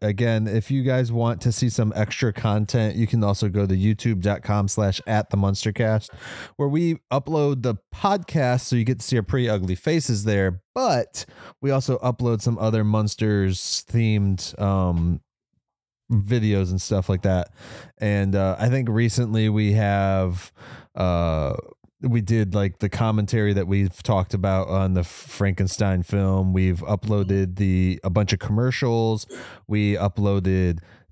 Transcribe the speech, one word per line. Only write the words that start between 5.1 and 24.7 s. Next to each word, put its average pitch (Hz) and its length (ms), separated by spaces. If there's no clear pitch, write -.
the 104 60
munstercast, 107 720
where 143 140
we 160 300
upload 143 520
the 120 120
podcast, 160 680
so - 160
you 113 80
get 123 140
to - 60
see 127 120
our 110 60
pretty 123 260
ugly 95 260
faces 127 480
there. 98 380
But 202 520
we 139 100
also 135 260
upload 120 440
some 117 160
other 110 280
Munsters 104 1040
themed, 104 720
um, 87 580
videos 104 580
and 92 120
stuff 95 280
like 95 140
that. 92 260
And, 101 380
uh, 95 240
I 113 100
think 127 180
recently 110 640
we 107 240
have, 98 800
uh, 85 600
we 120 200
did, 104 320
like, 98 240
the 104 120
commentary 107 640
that 98 140
we've 98 360
talked 95 320
about 95 320
on 95 260